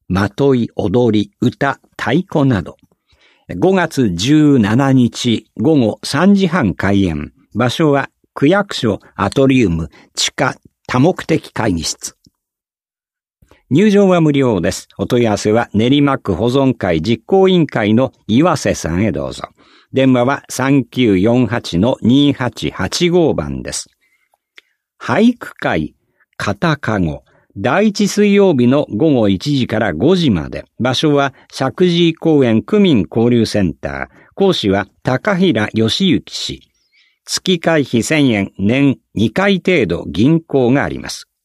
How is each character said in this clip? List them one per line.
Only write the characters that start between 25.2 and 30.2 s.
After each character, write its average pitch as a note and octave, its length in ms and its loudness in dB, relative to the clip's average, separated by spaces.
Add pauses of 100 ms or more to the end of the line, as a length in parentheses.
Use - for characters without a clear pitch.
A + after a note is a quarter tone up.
句 - 180 -18
会、 F#2 400 -4 (420)
片 C#3 400 -4
か A2 240 -4
ご。 D#2+ 220 -6 (340)
第 C#3+ 300 0
一 G#3 200 0
水 G3+ 260 0
曜 G3 200 4
日 B2 140 2
の C#3 220 2
午 D3 220 0
後 A#2 160 2
一 A#2 300 0
時 A#2+ 100 -2
か A2 120 -4
ら G#2+ 120 -2
五 A2+ 240 2
時 E3+ 140 0